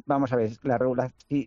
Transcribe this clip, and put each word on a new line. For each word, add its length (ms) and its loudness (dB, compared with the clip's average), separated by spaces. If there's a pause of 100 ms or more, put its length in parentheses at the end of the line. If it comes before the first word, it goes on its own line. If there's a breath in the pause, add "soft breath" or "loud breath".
vamos 260 0
a 60 2
ver, 140 2 (120)
la 140 0
regula-, 340 0 (160)
si, 200 -2